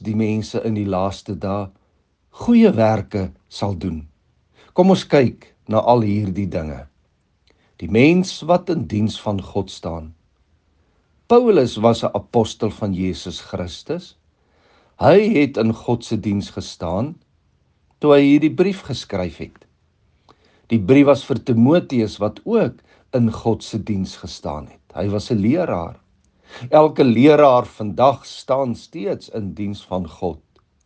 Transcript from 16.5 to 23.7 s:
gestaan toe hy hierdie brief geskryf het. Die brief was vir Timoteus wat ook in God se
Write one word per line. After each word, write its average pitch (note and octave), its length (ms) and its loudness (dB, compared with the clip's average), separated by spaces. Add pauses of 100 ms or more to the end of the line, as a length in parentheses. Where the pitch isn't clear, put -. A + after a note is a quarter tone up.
gestaan G2 600 -8 (880)
toe D3 140 6
hy C#3+ 60 6
hierdie D3 320 4
brief F#3 320 -2
geskryf F2+ 560 -8
het. - 240 -16 (1080)
Die A2+ 60 0
brief C3+ 300 4
was C3+ 180 2
vir A2+ 180 -4
Timoteus A#2+ 760 0
wat G#2+ 180 -4 (100)
ook G#3 300 -2 (380)
in A#2 160 2
God G#2+ 300 -4
se - 200 -8